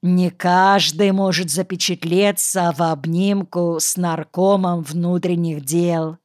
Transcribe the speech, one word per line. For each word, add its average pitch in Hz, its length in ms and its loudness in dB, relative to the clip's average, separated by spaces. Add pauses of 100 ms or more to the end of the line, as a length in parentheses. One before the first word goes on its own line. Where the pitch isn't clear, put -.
Не 180 280 2
каждый 185 800 2
может 190 380 0
запечатлеться 180 1300 -2
в 170 60 -2
обнимку 170 1000 0
с - 160 -2
наркомом 180 840 0
внутренних 170 840 -2
дел. 165 600 -2